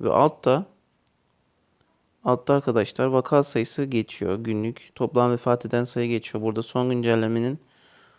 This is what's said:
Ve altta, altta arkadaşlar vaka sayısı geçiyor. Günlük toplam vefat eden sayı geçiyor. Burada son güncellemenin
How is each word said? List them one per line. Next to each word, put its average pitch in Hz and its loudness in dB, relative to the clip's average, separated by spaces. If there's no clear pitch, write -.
Ve 113 -2
altta, 151 2
altta 127 2
arkadaşlar 123 0
vaka 131 2
sayısı 135 -4
geçiyor. 107 -2
Günlük 113 -6
toplam 123 2
vefat 120 0
eden 120 0
sayı 120 -4
geçiyor. 110 -4
Burada 113 -2
son 127 -2
güncellemenin 117 0